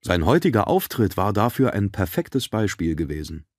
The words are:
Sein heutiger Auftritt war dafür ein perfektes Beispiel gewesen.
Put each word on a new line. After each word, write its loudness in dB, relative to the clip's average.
Sein 0
heutiger 4
Auftritt 0
war 0
dafür 2
ein 0
perfektes -4
Beispiel -2
gewesen. -8